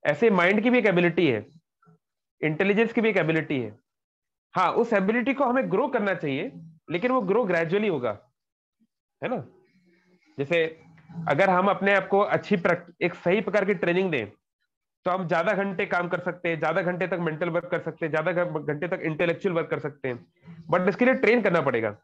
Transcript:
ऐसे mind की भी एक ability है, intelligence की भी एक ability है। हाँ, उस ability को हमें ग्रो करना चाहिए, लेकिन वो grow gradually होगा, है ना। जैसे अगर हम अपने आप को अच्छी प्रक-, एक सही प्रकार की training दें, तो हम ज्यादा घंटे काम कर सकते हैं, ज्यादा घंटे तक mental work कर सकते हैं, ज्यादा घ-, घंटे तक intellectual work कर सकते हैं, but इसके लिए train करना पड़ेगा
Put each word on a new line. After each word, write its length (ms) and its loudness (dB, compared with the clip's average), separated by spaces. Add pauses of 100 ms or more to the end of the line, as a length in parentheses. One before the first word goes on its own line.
ऐसे 260 4
mind 300 4
की 100 2
भी 80 4
एक 80 2
ability 440 4
है, 160 -2 (960)
intelligence 500 0
की 80 0
भी 80 2
एक 80 0
ability 440 0
है। 180 -8 (800)
हाँ, 160 2
उस 200 0
ability 420 0
को 100 0
हमें 260 0
ग्रो 180 0
करना 260 -2
चाहिए, 380 -6 (380)
लेकिन 200 -2
वो 100 2
grow 240 0
gradually 440 0
होगा, 300 -2 (1040)
है 40 -4
ना। 180 -6 (920)
जैसे 420 -2 (480)
अगर 220 4
हम 180 2
अपने 260 2
आप 140 0
को 120 2
अच्छी 360 0
प्रक-, 460 -2
एक 120 -2
सही 260 0
प्रकार 240 0
की 100 0
training 360 0
दें, 160 -2 (800)
तो 60 0
हम 180 -4
ज्यादा 240 0
घंटे 340 -2
काम 220 -2
कर 120 -2
सकते 280 -6
हैं, 120 -2
ज्यादा 220 0
घंटे 240 -2
तक 140 -4
mental 300 -2
work 140 -2
कर 160 -4
सकते 260 -8
हैं, 40 -4
ज्यादा 220 0
घ-, 260 -2
घंटे 300 -6
तक 140 -4
intellectual 520 -2
work 120 0
कर 120 -4
सकते 300 -8
हैं, 180 -8 (440)
but 180 2
इसके 160 2
लिए 100 6
train 280 4
करना 180 2
पड़ेगा 440 0